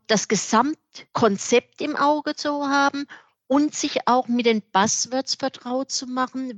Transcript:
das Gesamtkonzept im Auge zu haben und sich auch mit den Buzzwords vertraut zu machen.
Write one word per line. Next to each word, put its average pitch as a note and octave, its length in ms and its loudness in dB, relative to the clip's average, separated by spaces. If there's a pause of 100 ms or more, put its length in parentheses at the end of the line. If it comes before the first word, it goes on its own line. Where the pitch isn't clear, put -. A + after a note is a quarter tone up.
das G#3+ 200 2
Gesamtkonzept - 1500 0
im D4+ 160 -4
Auge D4+ 400 0
zu C#4+ 320 -4
haben C#4 380 0 (460)
und C#4+ 220 2
sich - 340 -4
auch B3 200 2
mit A#3+ 180 0
den A3 160 2
Buzzwords A#3 720 -2
vertraut C4 560 -6
zu - 160 -6
machen. B3+ 520 -6